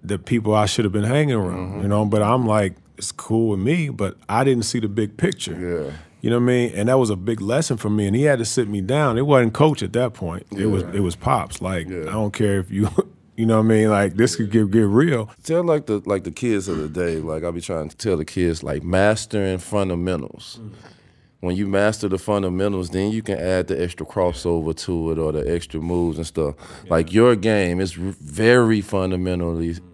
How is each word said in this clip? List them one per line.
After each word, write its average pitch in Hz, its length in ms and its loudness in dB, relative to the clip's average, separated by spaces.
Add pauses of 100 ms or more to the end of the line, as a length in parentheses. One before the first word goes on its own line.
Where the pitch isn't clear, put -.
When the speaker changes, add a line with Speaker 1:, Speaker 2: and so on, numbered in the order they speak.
Speaker 1:
the 92 160 -4
people 107 380 0
I 104 100 4
should 107 200 0
have 98 80 0
been 104 100 0
hanging 135 320 2
around, 92 380 -4
Speaker 2:
Mm-hmm. 101 80 -6
Speaker 1:
you 98 80 -2
know? 104 160 2
But 104 160 2
I'm 117 260 2
like, 107 280 2 (220)
"It's - 140 -10
cool 113 380 -2
with 101 100 0
me," 151 300 0
but 101 260 -4 (140)
I 117 160 2
didn't 123 180 2
see 120 160 -2
the 110 80 -4
big 107 300 -4
picture. - 420 -2
Speaker 2:
Yeah. 85 340 -4 (280)
Speaker 1:
You - 80 0
know 117 80 2
what 120 60 2
I - 20 2
mean? 123 280 2
And 104 140 -2
that 131 100 4
was 123 120 2
a 101 80 -2
big 107 240 -4
lesson 127 340 -2
for 104 140 -6
me, 104 180 2
and 98 80 0
he 131 80 2
had 143 160 2
to 117 60 -2
sit 113 240 -2
me 104 100 -4
down. 123 380 0
It 131 80 0
wasn't 127 260 6
coach 147 320 2
at 95 80 -6
that 117 220 0
point. 87 320 -8 (120)
It 98 100 0
was, 95 160 0
Speaker 2:
Yeah. 87 120 -8
Speaker 1:
it 98 60 -2
was 87 160 -2
Pops. 123 440 -2
Like, 90 280 -4
Speaker 2:
Yeah. 90 180 -6
Speaker 1:
"I 80 60 -8
don't 107 180 -2
care 101 280 0
if 90 120 -6
you," 101 160 2 (260)
<laughs> - 220 -20
you 113 100 -2
know 113 120 4
what 110 80 4
I - 20 4
mean? 110 220 6
Like, 101 260 2
this 113 220 2
could 104 140 -2
get, 107 200 4
get 110 160 6
real. 117 420 2 (140)
Speaker 2:
Tell, 170 220 0
like, 156 220 2
the, 104 180 0
like, 98 180 0
the 90 80 -8
kids 101 380 -2
of 82 80 -2
the 76 100 -6
day, 85 300 -2
like, 78 260 -6
I 85 80 -4
be 85 80 -6
trying 80 300 -6
to - 80 -20
tell 98 180 0
the 78 80 -2
kids, 82 400 -2
like, 73 220 -6
mastering 98 720 0
fundamentals. 92 1040 -4
Speaker 1:
Mm. 107 60 -14 (720)
Speaker 2:
When 90 160 -2
you 101 100 -2
master 101 420 0
the 95 80 -2
fundamentals, 95 760 -2
then 98 200 0
you 110 100 -4
can 101 160 -4
add 92 300 0
the 78 140 -2
extra 87 240 -6
crossover 85 680 -2 (120)
to 82 260 -2
it 80 80 -2
or 78 140 0
the 76 200 -2
extra 85 280 -6
moves 85 360 -2
and 80 100 -6
stuff. 76 280 -4 (300)
Speaker 1:
Yeah. - 60 -2
Speaker 2:
Like, 82 220 2
your 117 220 8
game 95 460 2
is 85 160 -4
r-, 92 240 -6
very 110 600 4
fundamentally 90 960 -2 (180)